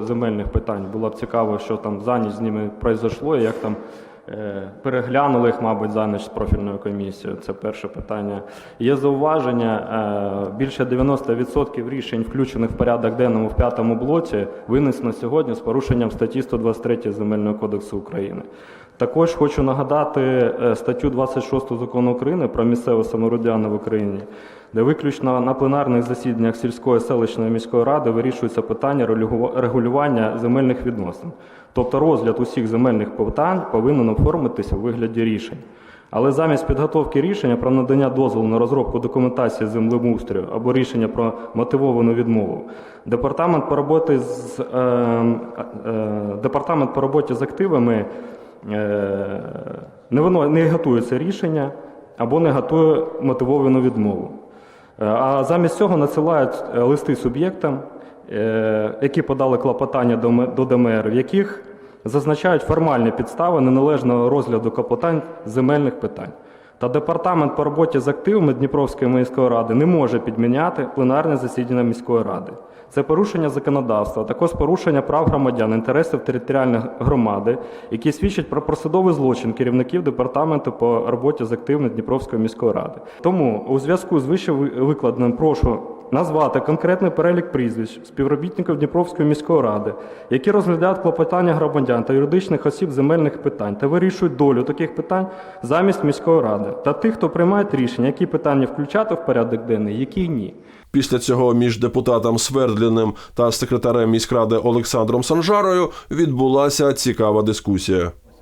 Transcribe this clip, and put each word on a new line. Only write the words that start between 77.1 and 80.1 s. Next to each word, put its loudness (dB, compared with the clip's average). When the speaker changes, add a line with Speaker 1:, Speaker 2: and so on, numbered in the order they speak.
Speaker 1:
які 0
свідчать -2
про -2
посадовий 2
злочин 0
керівників 0
департаменту 0